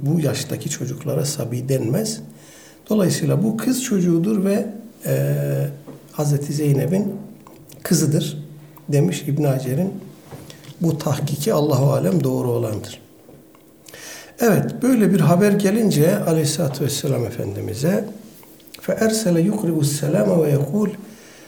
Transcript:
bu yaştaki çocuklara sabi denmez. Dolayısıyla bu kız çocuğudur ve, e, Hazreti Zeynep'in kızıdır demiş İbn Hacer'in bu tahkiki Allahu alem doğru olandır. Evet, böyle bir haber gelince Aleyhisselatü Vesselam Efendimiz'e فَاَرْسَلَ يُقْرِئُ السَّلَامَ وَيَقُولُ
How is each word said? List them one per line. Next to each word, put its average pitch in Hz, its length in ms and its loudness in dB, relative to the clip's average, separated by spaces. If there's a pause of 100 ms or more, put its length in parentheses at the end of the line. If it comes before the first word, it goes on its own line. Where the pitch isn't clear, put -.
bu 151 180 0
yaştaki 139 500 -4
çocuklara 135 540 -4
sabi 123 440 -6
denmez. 135 520 -2 (680)
Dolayısıyla 160 540 2
bu 220 140 0
kız 254 260 -2
çocuğudur 180 640 2
ve, 208 220 0 (400)
e, 139 300 0 (760)
Hazreti 147 400 0
Zeynep'in 147 640 0 (680)
kızıdır 156 600 0 (440)
demiş 147 380 0
İbn 143 180 0
Hacer'in 139 480 -2 (880)
bu 151 180 0
tahkiki 147 540 -2
Allahu 143 400 2
alem 151 320 2
doğru 131 240 0
olandır. 113 520 -4 (1400)
Evet, 214 420 2
böyle 220 300 4
bir 196 80 4
haber 180 320 6
gelince 190 680 4
Aleyhisselatü 156 680 0
Vesselam 131 400 -2
Efendimiz'e 107 800 -2 (840)
فَاَرْسَلَ 180 640 2
يُقْرِئُ 165 300 0
السَّلَامَ 151 480 0
وَيَقُولُ 180 640 2 (580)